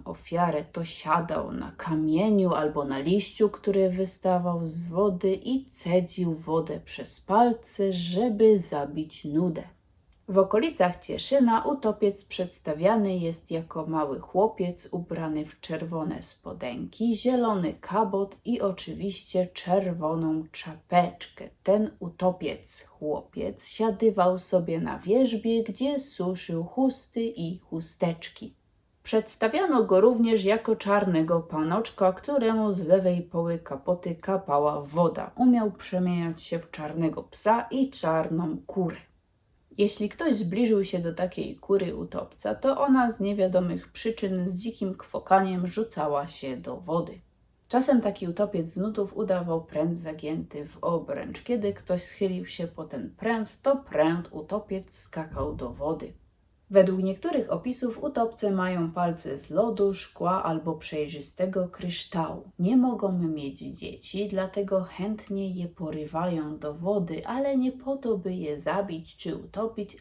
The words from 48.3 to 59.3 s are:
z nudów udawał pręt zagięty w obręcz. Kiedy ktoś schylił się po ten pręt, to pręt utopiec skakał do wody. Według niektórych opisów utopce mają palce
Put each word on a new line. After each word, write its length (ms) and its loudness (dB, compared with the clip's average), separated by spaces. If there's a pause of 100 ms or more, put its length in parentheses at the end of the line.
z 80 -12
nudów 400 -2
udawał 480 -2
pręt 340 -2
zagięty 680 -8
w 180 -12
obręcz. 580 -4
Kiedy 300 -2
ktoś 300 -4
schylił 440 -2
się 200 -8
po 180 -10
ten 320 -10
pręt, 460 -4
to 140 4
pręt 540 0
utopiec 680 -8
skakał 560 -6
do 160 -8
wody. 420 -6 (580)
Według 320 6
niektórych 500 -2
opisów 500 -4
utopce 480 -2
mają 420 0
palce 460 -2